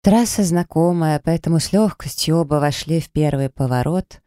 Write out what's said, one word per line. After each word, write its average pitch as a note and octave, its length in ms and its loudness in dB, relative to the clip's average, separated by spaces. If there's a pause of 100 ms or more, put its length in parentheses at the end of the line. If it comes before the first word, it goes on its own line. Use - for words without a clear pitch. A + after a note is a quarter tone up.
Трасса A3 400 2
знакомая, E3+ 720 0
поэтому E3 400 0
с - 140 -2
легкостью F3+ 640 0
оба D3+ 240 0
вошли D3 400 -2
в D3+ 100 -12
первый C#3+ 400 -2
поворот. C3 760 -4